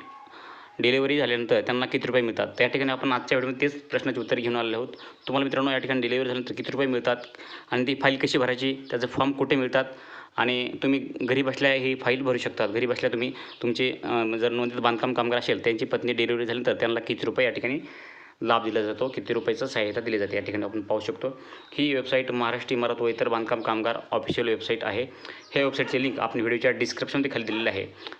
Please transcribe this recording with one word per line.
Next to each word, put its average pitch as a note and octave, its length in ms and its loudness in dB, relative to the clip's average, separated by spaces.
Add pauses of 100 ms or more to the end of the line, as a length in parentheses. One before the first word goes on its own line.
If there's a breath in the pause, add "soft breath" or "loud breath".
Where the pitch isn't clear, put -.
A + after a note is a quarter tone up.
(800 loud breath)
डिलिव्हरी C3+ 380 4
झाल्यानंतर A#2+ 440 2
त्यांना B2+ 240 0
किती B2 220 -2
रुपये A#2+ 140 4
मिळतात?" A2 260 0 (100)
त्या B2 100 4
ठिकाणी C3+ 240 0
आपण C3 200 0
आजच्या B2 260 2
व्हिडिओमध्ये C3 320 0
तेच C#3+ 120 -8
प्रश्नाचे B2 380 -2
उत्तर A#2 160 0
घेऊन A#2+ 200 -2
आलेलो A#2 200 0
आहोत. B2 120 -4 (400 loud breath)
तुम्हाला C3+ 160 2
मित्रांनो, C3+ 280 2
या C3 60 2
ठिकाणी B2+ 240 0
डिलिव्हरी B2 280 2
झाल्यानंतर B2 260 -4
किती B2 160 -6
रुपये C3 160 2
मिळतात B2 300 2 (540 loud breath)
आणि B2 160 2
ती C#3 80 2
फाईल C3+ 220 4
कशी C#3+ 200 0
भरायची, B2+ 400 2 (120)
त्याचे B2 180 0
फॉर्म C#3 240 2
कुठे C#3 240 2
मिळतात C3 300 2 (500 loud breath)
आणि B2 360 0 (120)
तुम्ही C3+ 160 4 (220)
घरी C3 200 2
बसल्या C3+ 320 2
ही C3 220 2
फाईल B2+ 260 2
भरू B2+ 160 2
शकतात. A#2 320 0
घरी A#2+ 160 2
बसल्या A#2+ 260 0
तुम्ही A#2+ 220 -2 (280 loud breath)
तुमचे, A#2+ 300 2 (120)
अ, A#2 200 0 (160)
जर A#2 120 2
नोंदीत A#2+ 260 0
बांधकाम A#2+ 360 2
कामगार A#2+ 260 2
असेल, A2+ 240 0
त्यांची A#2 220 2
पत्नी A#2+ 280 0
डिलिव्हरी A#2 320 0
झाल्यानंतर A#2+ 280 0
त्यांना A#2 260 0
किती A2+ 260 -4
रुपये A#2+ 200 2
या A2+ 60 2
ठिकाणी A#2+ 280 -2 (600 loud breath)
लाभ A2+ 220 4
दिला A2 180 0
जातो, G#2+ 260 -2
किती A#2 260 -4
रुपयाचं A2+ 320 0
सहाय्यता A2 340 -2
दिली A2+ 180 -2
जाते, G2+ 180 -2
या G2+ 60 0
ठिकाणी G#2 220 -4
आपण G#2 180 -4
पाहू G#2+ 180 0
शकतो. B2 420 -6 (320 loud breath)
ही D3 200 2
वेबसाइट B2+ 380 0
महाराष्ट्र A#2+ 440 0
इमारत A#2+ 260 0
व A#2 60 2
इतर A#2+ 220 0
बांधकाम A2+ 320 0
कामगार A2+ 360 0 (140)
ऑफिशियल A#2 360 0
वेबसाइट A2 360 0
आहे. A2 200 -2 (480 loud breath)
ह्या C#3+ 120 4
वेबसाईटचे C3 380 2
लिंक C3 180 0
आपण A2+ 200 -2
व्हिडिओच्या A#2 320 2
डिस्क्रिप्शनमध्ये C3 600 -2
खाली A#2+ 120 -2
दिलेलं A2 260 0
आहे. G2 160 -2 (340 loud breath)